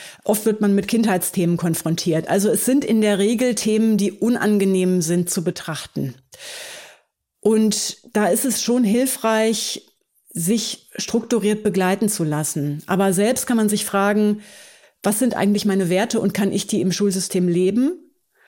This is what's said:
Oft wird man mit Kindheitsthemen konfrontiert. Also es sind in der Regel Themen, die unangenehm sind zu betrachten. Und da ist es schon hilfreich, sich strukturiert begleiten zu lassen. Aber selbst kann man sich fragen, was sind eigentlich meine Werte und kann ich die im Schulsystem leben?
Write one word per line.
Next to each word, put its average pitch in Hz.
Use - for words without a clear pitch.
Oft 208
wird 214
man 202
mit 196
Kindheitsthemen 180
konfrontiert. 165
Also 196
es 226
sind 262
in 220
der 208
Regel 226
Themen, 220
die 196
unangenehm 190
sind 175
zu 170
betrachten. 147
Und 220
da 208
ist 214
es 247
schon 247
hilfreich, 220
sich 196
strukturiert 214
begleiten 190
zu 175
lassen. 151
Aber 190
selbst 208
kann 233
man 214
sich 208
fragen, 208
was 208
sind 254
eigentlich 202
meine 190
Werte 220
und 196
kann 202
ich -
die 214
im 180
Schulsystem 185
leben? 202